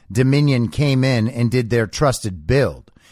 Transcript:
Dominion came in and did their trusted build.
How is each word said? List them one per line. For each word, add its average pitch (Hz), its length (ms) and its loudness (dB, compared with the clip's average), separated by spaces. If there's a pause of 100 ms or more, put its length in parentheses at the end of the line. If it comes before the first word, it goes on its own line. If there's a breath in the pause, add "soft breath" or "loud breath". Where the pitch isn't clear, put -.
(100)
Dominion 131 580 2
came 135 340 0
in 123 260 0
and 120 220 -2
did 123 200 0
their 117 180 0
trusted 101 580 -2
build. 104 460 -2 (200 soft breath)